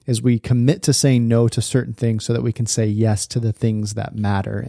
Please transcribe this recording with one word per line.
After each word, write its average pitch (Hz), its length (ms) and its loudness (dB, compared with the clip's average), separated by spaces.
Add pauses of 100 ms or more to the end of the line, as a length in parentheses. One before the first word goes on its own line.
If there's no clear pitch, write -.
is 117 120 0
we 120 200 2
commit 123 420 2
to 147 120 2
saying 123 340 2
no 117 200 4
to 113 140 -2
certain 120 320 -2
things 113 320 -2
so 120 80 0
that 117 80 -2
we 117 100 -2
can 117 140 -4
say 110 220 -2
yes 104 400 0
to - 120 -6
the 113 140 0
things 107 400 -2
that 110 220 -8
matter. 104 540 -2